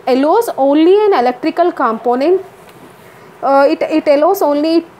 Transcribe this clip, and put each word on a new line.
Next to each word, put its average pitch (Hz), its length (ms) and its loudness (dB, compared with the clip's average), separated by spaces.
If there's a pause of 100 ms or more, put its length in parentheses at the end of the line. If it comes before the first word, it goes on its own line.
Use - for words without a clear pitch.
allows 302 520 0
only 302 360 2 (120)
an 403 80 2
electrical 311 580 -2
component. 262 720 -2 (1000)
Uh, 277 240 2
it, 311 160 -2
it 311 260 -2
allows 311 340 0
only, 320 420 0 (160)